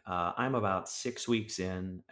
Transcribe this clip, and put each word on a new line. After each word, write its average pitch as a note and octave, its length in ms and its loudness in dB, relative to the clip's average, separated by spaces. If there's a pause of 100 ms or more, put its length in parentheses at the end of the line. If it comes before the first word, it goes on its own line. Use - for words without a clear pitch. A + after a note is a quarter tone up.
Uh, F2 300 0
I'm C3 180 2
about G2 360 2
six - 360 -4
weeks A2 320 2
in F#2 540 -2